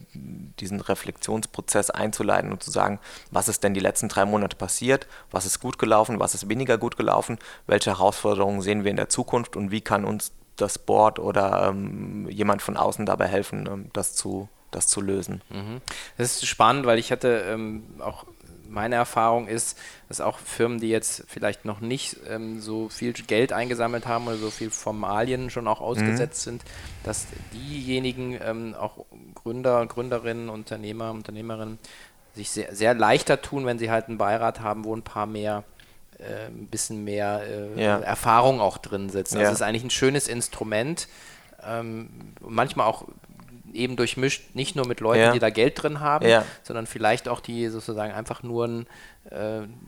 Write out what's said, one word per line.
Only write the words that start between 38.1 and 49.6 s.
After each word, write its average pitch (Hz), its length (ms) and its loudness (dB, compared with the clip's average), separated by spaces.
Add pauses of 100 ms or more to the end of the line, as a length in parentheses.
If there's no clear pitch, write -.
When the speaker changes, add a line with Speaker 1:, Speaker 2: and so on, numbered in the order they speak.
Speaker 2:
auch 98 180 2
drin 98 300 -6
sitzen. 95 280 -2
Also 104 80 6
Speaker 1:
Ja. 104 80 6
Speaker 2:
es 101 40 0
ist 110 60 0
eigentlich 113 220 0
ein 123 60 -4
schönes 135 360 4
Instrument, 120 800 -2 (560)
ähm, 113 800 -8
manchmal 113 480 0
auch - 160 -2 (680)
eben 123 240 -2
durchmischt, 127 580 -2
nicht 135 220 -4
nur 131 100 0
mit 120 140 -4
Leuten, 110 200 6
Speaker 1:
Ja. 117 120 10
Speaker 2:
die 120 80 4
da 110 100 4
Geld 110 320 4
drin 147 160 -2
haben, 147 300 4
Speaker 1:
Ja. 113 160 10 (180)
Speaker 2:
sondern 117 240 -6
vielleicht 113 420 0
auch 120 120 -2
die 117 260 -4
sozusagen 107 460 -6
einfach 113 320 -8
nur 117 240 -2
ein, 117 180 -6 (440)
äh, 107 320 -6 (260)